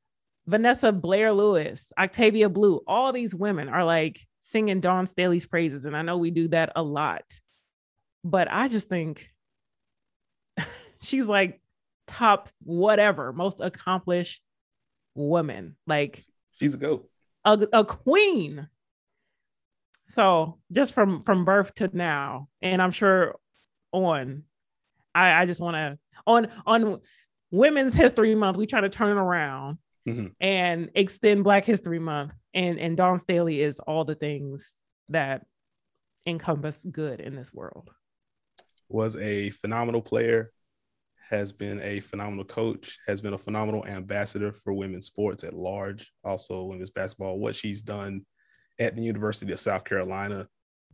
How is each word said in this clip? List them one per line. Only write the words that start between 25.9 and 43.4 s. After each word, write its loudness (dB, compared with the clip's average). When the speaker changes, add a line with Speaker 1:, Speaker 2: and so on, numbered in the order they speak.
Speaker 1:
on, 6
on 2
Women's 4
History 6
Month, 2
we -2
try 0
to 2
turn 0
it 2
around -2
Speaker 2:
Mm-hmm. -6
Speaker 1:
and 0
extend 2
Black 6
History -2
Month. -6
And, -2
and -4
Dawn 4
Staley 0
is -2
all -2
the -6
things -10
that -4
encompass -6
good -8
in -12
this -18
world. -18
Speaker 2:
Was -2
a -4
phenomenal -4
player, 0
has -4
been -10
a -8
phenomenal -10
coach, -6
has -4
been -8
a -6
phenomenal -6